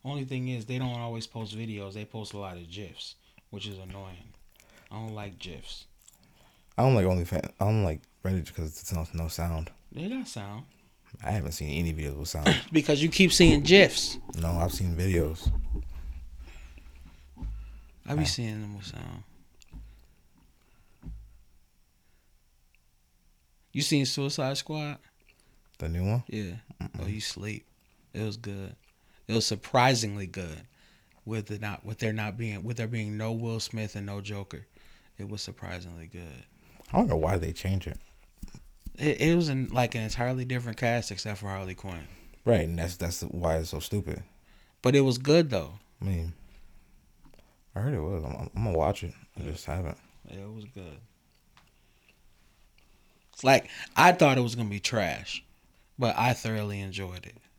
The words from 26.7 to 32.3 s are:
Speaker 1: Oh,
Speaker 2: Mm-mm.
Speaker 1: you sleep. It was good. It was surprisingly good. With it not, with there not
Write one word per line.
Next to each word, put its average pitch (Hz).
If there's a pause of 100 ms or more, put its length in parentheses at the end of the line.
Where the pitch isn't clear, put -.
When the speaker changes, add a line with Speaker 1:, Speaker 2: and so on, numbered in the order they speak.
Speaker 1:
Oh, - (140)
Speaker 2:
Mm-mm. 95
Speaker 1:
you 107
sleep. 104 (480)
It 98
was 107
good. 98 (520)
It 113
was 113
surprisingly 110
good. 85 (640)
With 107
it 104
not, 104
with 107
there 110
not 107